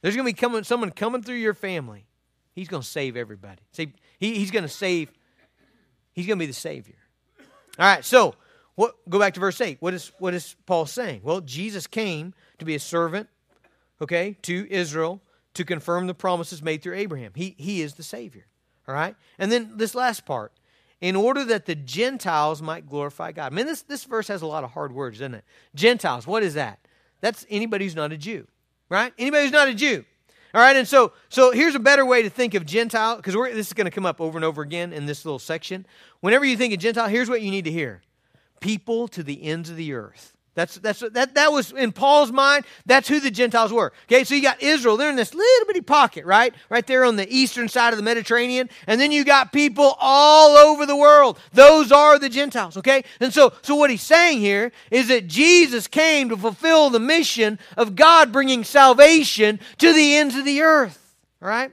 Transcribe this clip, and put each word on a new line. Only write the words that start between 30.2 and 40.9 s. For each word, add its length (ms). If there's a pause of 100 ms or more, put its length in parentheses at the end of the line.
All 60
right, 140
and 120
so, 260 (160)
so 220
here's 240
a 40
better 260
way 180
to 60
think 240
of 120
Gentile, 560
'cause 140
we're, 180
this 140
is 60
gonna 180
come 140
up 140
over 180
and 80
over 160
again 320
in 120
this 200
little 140
section. 460 (360)
Whenever 240
you 120
think 160
of 60
Gentile, 280
here's 220
what 120
you 100
need 140
to 60
hear. 300 (580)
People 500
to 140
the 200
ends 260
of 80
the 160
earth. 380 (240)
That's, 200
that's, 240